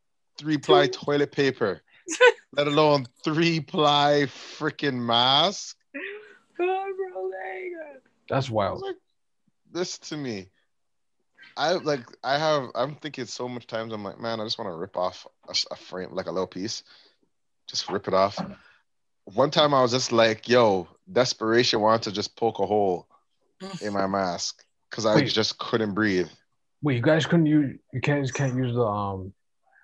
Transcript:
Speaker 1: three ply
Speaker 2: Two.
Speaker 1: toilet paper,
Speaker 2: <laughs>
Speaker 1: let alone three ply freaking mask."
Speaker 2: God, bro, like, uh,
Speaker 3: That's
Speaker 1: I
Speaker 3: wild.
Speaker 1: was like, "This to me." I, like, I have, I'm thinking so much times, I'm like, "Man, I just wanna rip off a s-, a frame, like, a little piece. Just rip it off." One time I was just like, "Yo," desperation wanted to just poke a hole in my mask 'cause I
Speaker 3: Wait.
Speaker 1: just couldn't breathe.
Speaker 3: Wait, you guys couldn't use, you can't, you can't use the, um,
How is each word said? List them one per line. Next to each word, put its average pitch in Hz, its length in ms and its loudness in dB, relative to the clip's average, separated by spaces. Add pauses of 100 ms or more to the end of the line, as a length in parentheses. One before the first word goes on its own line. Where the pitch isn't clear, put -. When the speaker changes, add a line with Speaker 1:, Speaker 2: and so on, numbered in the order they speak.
(380)
Speaker 1:
three 151 200 -2
ply 143 300 4
Speaker 2:
Two. 123 120 -4
Speaker 1:
toilet 143 320 0
paper, 127 500 0 (260)
Speaker 2:
<laughs> - 460 4
Speaker 1:
let 147 140 0
alone 147 380 4 (180)
three 165 380 2
ply 147 640 4
freaking 147 680 -4
mask." 127 840 2 (800)
Speaker 2:
God, 381 300 -2 (100)
bro, 370 280 -8
like, 381 460 -10 (240)
uh, 262 40 -20 (280)
Speaker 3:
That's 135 220 -2
Speaker 1:
I - 20 -8
Speaker 3:
wild. 101 220 0
Speaker 1:
was - 80 -10
like, 392 160 -8 (760)
"This 180 260 -6 (120)
to 156 80 -8
me." 107 320 -8 (1040)
I, 156 180 0
like, 143 280 -2 (220)
I 139 160 0
have, 151 340 0
I'm 139 220 -4
thinking 135 300 -10
so 123 220 -8
much 123 200 -10
times, 113 260 -6
I'm 104 100 -8
like, - 160 -10
"Man, 113 220 -6
I - 20 -4
just 110 140 -6
wanna 98 180 -8
rip 87 220 -8
off - 300 -4 (200)
a - 40 -16
s-, - 180 -4
a - 60 -8
frame, 90 360 -12
like, 92 140 -6
a 85 60 -6
little 90 160 -4
piece. - 360 -8 (840)
Just - 220 -8
rip 98 180 -6
it 95 80 -2
off." 98 240 2 (840)
One 123 260 0
time 147 220 4
I 131 80 6
was 120 100 4
just 127 200 -2
like, 113 380 2
"Yo," 107 380 4 (240)
desperation 117 720 2
wanted 110 220 4
to 110 80 -6
just 98 240 -6
poke 113 240 -2
a 98 60 0
hole 95 420 0 (760)
in 104 120 -6
my 98 140 0
mask 92 580 -4 (240)
'cause 107 160 -6
I 110 100 4
Speaker 3:
Wait. 135 140 2
Speaker 1:
just - 280 -2
couldn't 110 360 -2
breathe. 92 360 0 (520)
Speaker 3:
Wait, 143 140 0
you 120 60 -2
guys 156 240 2
couldn't 165 200 4
use, 151 320 2 (160)
you 127 80 -6
can't, 143 240 0
you 123 80 -4
can't 131 240 -2
use 123 180 -2
the, 120 100 2
um, 101 480 -4 (500)